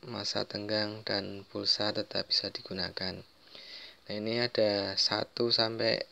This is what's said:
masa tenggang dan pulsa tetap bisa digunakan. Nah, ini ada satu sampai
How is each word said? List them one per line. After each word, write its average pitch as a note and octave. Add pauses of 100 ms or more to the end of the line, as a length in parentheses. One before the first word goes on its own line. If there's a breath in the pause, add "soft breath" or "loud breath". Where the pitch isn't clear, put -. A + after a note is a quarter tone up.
(100)
masa G#2+
tenggang G#2+
dan G2
pulsa G#2
tetap G#2
bisa -
digunakan. F#2+
Nah, -
ini A2
ada G2+
satu A2+
sampai A2+